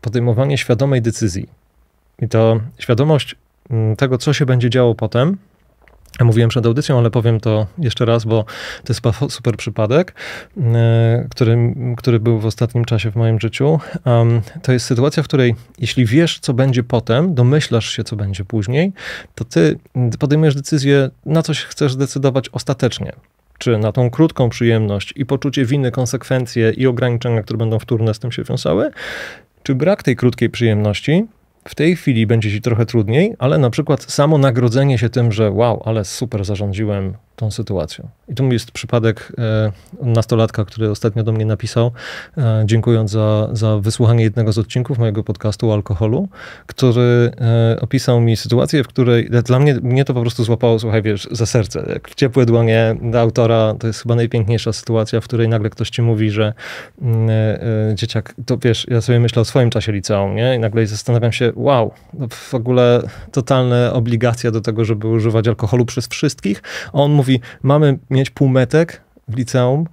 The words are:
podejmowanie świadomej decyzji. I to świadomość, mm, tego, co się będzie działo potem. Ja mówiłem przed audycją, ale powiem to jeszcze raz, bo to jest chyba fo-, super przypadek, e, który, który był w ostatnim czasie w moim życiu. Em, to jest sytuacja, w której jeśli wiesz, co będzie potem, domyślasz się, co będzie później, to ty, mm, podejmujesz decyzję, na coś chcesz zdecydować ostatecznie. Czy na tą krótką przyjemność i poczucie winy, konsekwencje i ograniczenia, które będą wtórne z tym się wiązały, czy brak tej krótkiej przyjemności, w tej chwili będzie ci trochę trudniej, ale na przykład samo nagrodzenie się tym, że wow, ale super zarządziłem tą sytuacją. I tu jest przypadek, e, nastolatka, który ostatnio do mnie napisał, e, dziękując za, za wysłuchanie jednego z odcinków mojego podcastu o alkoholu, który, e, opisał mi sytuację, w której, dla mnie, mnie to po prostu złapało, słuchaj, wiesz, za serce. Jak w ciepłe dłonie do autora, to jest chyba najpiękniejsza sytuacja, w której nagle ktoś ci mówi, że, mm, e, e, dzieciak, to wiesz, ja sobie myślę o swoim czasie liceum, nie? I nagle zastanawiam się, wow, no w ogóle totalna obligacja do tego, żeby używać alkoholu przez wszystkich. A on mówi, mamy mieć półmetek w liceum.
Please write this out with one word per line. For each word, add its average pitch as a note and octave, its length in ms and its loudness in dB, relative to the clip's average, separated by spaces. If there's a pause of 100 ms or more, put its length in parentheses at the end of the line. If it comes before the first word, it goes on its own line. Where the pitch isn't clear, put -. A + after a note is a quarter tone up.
podejmowanie A#2+ 580 0
świadomej C3 440 2
decyzji. G#2+ 460 -2 (720)
I A#2 60 -4
to A2+ 320 4 (180)
świadomość, C#3 560 0 (360)
mm, A2 260 0
tego, B2+ 220 0
co D3+ 140 0
się C3+ 140 0
będzie B2 240 2
działo A#2+ 240 4
potem. B2 420 0 (840)
Ja B2 60 6
mówiłem A2+ 240 4
przed A#2 160 0
audycją, B2+ 320 0
ale A#2 120 2
powiem A2+ 300 0
to G#2+ 260 0 (120)
jeszcze C3 260 -2
raz, A2+ 200 2
bo A2 200 0 (400)
to - 80 -4
jest - 100 -6
chyba A#2+ 80 2
fo-, C#3 200 -2
super - 260 -4
przypadek, A2+ 580 -2 (420)
e, A#2 760 2
który, A#2+ 440 2 (220)
który A#2 240 0
był A2+ 180 0
w G#2+ 80 -4
ostatnim A#2 380 -2
czasie A2+ 260 -2
w G2+ 60 -6
moim A2+ 240 0
życiu. C#3+ 400 0 (240)
Em, A#2 360 2 (220)
to C3 100 0
jest B2 140 0
sytuacja, C#3 360 0
w C3+ 40 -4
której B2 280 2 (240)
jeśli A#2+ 280 0
wiesz, D#3 320 2
co - 160 -4
będzie B2+ 280 2
potem, B2+ 520 0
domyślasz B2 560 2
się, A2 140 -6
co A2+ 120 -8
będzie G2 280 -6
później, B2 480 -2 (420)
to A#2 100 -8
ty, E3 340 2 (180)
mm, B2 140 0
podejmujesz D3 440 2
decyzję, C#3 560 0 (160)
na D#3 160 0
coś D3+ 220 -4
chcesz - 280 -2
zdecydować C3+ 560 -2
ostatecznie. - 640 -4 (460)
Czy A#2 200 0
na G#2+ 140 0
tą B2 180 2
krótką C#3+ 380 2
przyjemność A2 680 0
i C3+ 100 -4
poczucie C3+ 380 -2
winy, B2+ 260 0
konsekwencje B2 800 0
i A#2+ 160 0
ograniczenia, A#2+ 560 0
które A2 160 -6
będą A2+ 200 0
wtórne A2 360 -2
z - 40 -12
tym B2 140 -8
się A#2+ 120 -6
wiązały, E3 460 -2 (720)
czy C#3 120 0
brak D#3+ 280 0
tej B2+ 140 0
krótkiej B2 340 0
przyjemności, A2 760 0 (420)
w - 60 -18
tej E3+ 220 0
chwili A2+ 300 0
będzie A2 240 2
ci G2+ 100 -4
trochę A#2 260 0
trudniej, A#2+ 520 0
ale D3+ 200 2
na B2+ 120 4
przykład C#3+ 320 -2
samo D3+ 360 2
nagrodzenie B2+ 600 2
się A#2 100 0
tym, A#2 240 0
że G#2+ 180 2
wow, A2 340 0
ale A2 200 -2
super A2 400 -6
zarządziłem G2+ 680 -4 (220)
tą A2 140 -4
sytuacją. G2 580 -6 (200)
I C3+ 60 -8
tu B2+ 180 0
jest A2+ 180 -2
przypadek, A2+ 680 -2
e, A2 340 0 (300)
nastolatka, A2+ 600 0
który A2 260 -4
ostatnio A2 320 -2
do A2 100 -2
mnie A2 140 -2
napisał, A2+ 460 -2 (460)
e, A2 280 2
dziękując A2 440 2
za, G#2+ 420 0
za A2 260 0
wysłuchanie A2+ 460 2
jednego A2 280 0
z G2 60 0
odcinków B2 400 -2
mojego A2+ 260 -2
podcastu A2 460 -2
o G#2 40 2
alkoholu, A2 540 -2 (380)
który, A#2+ 720 2
e, A#2 400 2
opisał B2 400 0
mi A#2 160 2
sytuację, B2+ 480 0
w - 40 -10
której, A#2+ 420 2 (140)
dla B2 140 2
mnie, C#3+ 240 4
mnie C3 220 2
to C3+ 100 -2
po B2 60 0
prostu A#2 240 -2
złapało, A2+ 340 2
słuchaj, A2 240 0
wiesz, G#2 280 -4
za A2 160 -2
serce. - 460 -2
Jak - 160 -8
w - 60 -20
ciepłe B2+ 320 2
dłonie A2+ 560 4
do A#2+ 180 0
autora, A2+ 580 2
to A#2 80 -6
jest A2 160 -6
chyba A#2 120 0
najpiękniejsza A#2 580 0
sytuacja, A2+ 480 -2
w - 40 -10
której A#2 240 0
nagle A2 220 0
ktoś - 200 -6
ci - 120 -2
mówi, A2 280 2
że, G#2+ 220 0 (500)
mm, A2+ 280 0
e, - 20 2 (580)
e, G#2+ 40 0
dzieciak, A2 400 -6 (120)
to B2 120 -2
wiesz, A#2+ 320 0
ja A#2+ 100 2
sobie A#2+ 200 2
myślę A#2 220 2
o - 20 4
swoim B2 260 2
czasie A2 220 -4
liceum, G2 420 -2
nie? B2 200 0
I A#2+ 40 -2
nagle A2+ 280 0
zastanawiam A#2 460 0
się, A#2 240 0
wow, A#2+ 360 2 (220)
no C#3 160 -8
w - 240 -14
ogóle A#2+ 480 4 (300)
totalna B2 600 2
obligacja A#2 580 0
do A2 100 -2
tego, A2+ 240 -2
żeby G#2+ 240 -2
używać A2+ 400 0
alkoholu A#2+ 360 0
przez A#2 240 -6
wszystkich. - 540 -4 (300)
A - 0 -
on C#3+ 200 2 (120)
mówi, B2+ 160 2 (220)
mamy C#3+ 360 2 (120)
mieć C3+ 200 0
półmetek C3 720 0 (280)
w G#2+ 80 -6
liceum. C3 560 0